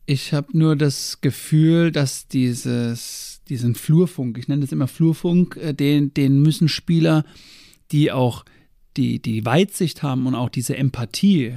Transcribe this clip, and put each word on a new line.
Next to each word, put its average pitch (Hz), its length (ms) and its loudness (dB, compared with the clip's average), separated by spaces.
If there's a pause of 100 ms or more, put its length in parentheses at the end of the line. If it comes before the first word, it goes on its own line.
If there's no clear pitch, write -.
Ich - 260 -4
hab 143 220 -2
nur 156 220 4
das - 440 -2
Gefühl, 160 720 2
dass 143 360 -4
dieses, 120 1200 -4
diesen 120 260 -2
Flurfunk, 151 640 0
ich 123 100 -12
nenne 143 140 -2
das 131 100 -4
immer 147 160 -2
Flurfunk, 170 760 0
äh, 151 120 -4
den, 143 400 0
den 139 260 4
müssen 156 280 2
Spieler, 160 560 2 (680)
die 147 220 2
auch 123 320 -2 (540)
die, 120 220 -2
die 110 260 -4
Weitsicht 170 560 0
haben 131 240 -2
und 127 80 -2
auch 120 160 -4
diese 131 260 -6
Empathie, 131 800 0